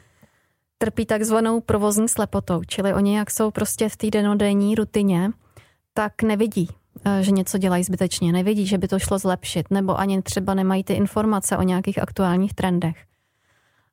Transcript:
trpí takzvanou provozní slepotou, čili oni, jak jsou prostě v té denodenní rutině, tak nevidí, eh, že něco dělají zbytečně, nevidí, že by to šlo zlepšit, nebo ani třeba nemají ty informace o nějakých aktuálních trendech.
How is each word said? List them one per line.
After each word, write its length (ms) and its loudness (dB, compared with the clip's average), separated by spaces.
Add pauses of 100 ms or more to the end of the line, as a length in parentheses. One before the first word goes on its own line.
(760)
trpí 280 -2
takzvanou 560 2
provozní 480 0
slepotou, 580 -2
čili 260 -2
oni, 240 2
jak 140 -4
jsou 200 0
prostě 380 -2
v 80 -8
té 120 -2
denodenní 640 2
rutině, 540 2 (640)
tak 300 -2
nevidí, 440 0 (380)
eh, 180 2
že 80 2
něco 260 0
dělají 260 2
zbytečně, 500 0
nevidí, 340 0
že 100 0
by 100 -2
to 120 -2
šlo 200 -2
zlepšit, 520 -2
nebo 280 0
ani 220 0
třeba 320 -4
nemají 300 2
ty 100 -2
informace 640 0
o 40 0
nějakých 400 0
aktuálních 520 0
trendech. 420 -2 (960)